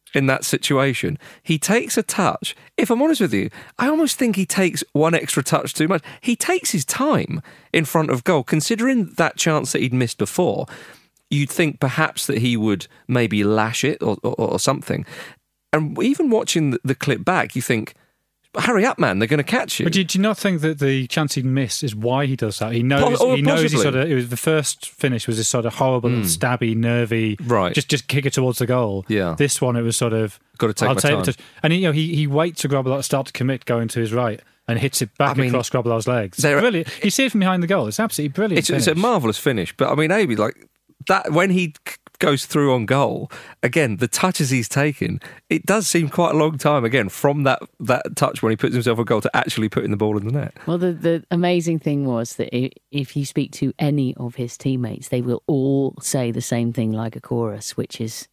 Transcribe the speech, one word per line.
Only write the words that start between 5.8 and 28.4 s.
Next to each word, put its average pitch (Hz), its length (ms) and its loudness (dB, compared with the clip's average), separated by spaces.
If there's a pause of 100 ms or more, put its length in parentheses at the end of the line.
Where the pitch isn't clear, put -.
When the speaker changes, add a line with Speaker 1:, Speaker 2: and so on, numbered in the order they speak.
Speaker 1:
much. 180 120 0 (200)
He 240 160 0
takes - 340 -2
his 190 140 0
time - 560 0 (320)
in 165 120 4
front 156 240 0
of 127 140 0
goal, 160 200 2
considering 226 640 0 (100)
that 160 180 0
chance 151 380 0
that - 80 0
he'd 123 120 0
missed 127 240 0
before. 123 480 0 (640)
You'd 143 220 0
think 156 300 0
perhaps 147 440 -2
that 113 140 -2
he 120 180 2
would 107 300 0 (200)
maybe 110 360 2
lash 110 400 0
it 143 180 -2
or, 104 220 -2
or, 117 160 -2
or - 200 0
something. - 460 -2 (680)
And 156 280 -2
even 277 300 2
watching 160 400 2
the, - 120 -2
the 131 120 0
clip - 280 -2
back, 175 320 0
you 127 60 -4
think, 117 320 -2 (640)
"Hurry 208 260 2
up, 254 140 0
man, 101 220 2
they're 113 80 2
gonna 147 160 2
catch - 360 -2
you." - 60 0
Speaker 2:
But 160 80 0
do, 190 100 2
do 175 140 -2
you 190 60 4
not 214 120 2
think 180 260 0
that 156 180 0
the 135 260 0
chance 151 300 -2
he 135 80 -2
missed 131 400 -2
is 117 120 -4
why 123 300 0
he 135 100 -2
does 110 220 -4
that? 110 140 -4
He 117 100 0
knows, 139 380 2
Speaker 1:
Po-, - 100 4
oh, - 60 4
Speaker 2:
he 143 80 2
knows 160 160 4
he 160 80 4
Speaker 1:
possibly. 143 160 2
Speaker 2:
sort 139 120 2
of, 139 140 2
it 147 60 2
was 123 140 0
the 123 80 -4
first - 520 -2
finish 127 380 -2
was 113 100 -2
this 110 100 -2
sort 117 200 0
of 113 80 -4
horrible, 127 340 2
Speaker 1:
Mm. 120 140 2
Speaker 2:
stabby, 113 520 0
nervy, 113 680 0
Speaker 1:
Right. 104 320 2
Speaker 2:
just, 143 120 -2
just - 200 -2
kick 135 180 -2
it 139 80 -2
towards 127 240 0